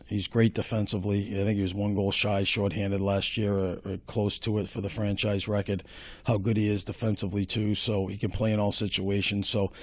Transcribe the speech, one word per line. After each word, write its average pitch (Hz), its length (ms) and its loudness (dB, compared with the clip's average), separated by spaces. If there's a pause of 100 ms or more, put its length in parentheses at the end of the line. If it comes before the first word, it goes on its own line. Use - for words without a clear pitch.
He's 104 200 -2
great 113 280 4
defensively. 101 840 0
I 98 60 2
think 104 120 2
he 101 40 2
was 92 140 0
one 101 180 0
goal 98 180 2
shy, 101 320 2
shorthanded 98 580 0
last 98 360 0
year, 104 160 2
or, 95 320 0
or 95 120 -4 (100)
close 104 320 0
to 107 180 0
it 98 100 0
for - 140 -6
the 98 80 -4
franchise 101 580 0
record, 101 360 0 (420)
how 113 140 2
good 104 180 2
he 107 100 2
is 104 160 0
defensively 101 640 -2
too. 104 300 0
So 98 320 0
he 98 100 -6
can 107 140 -2
play 110 220 2
in 107 60 2
all 101 120 2
situations. 101 760 0
So 98 240 0 (120)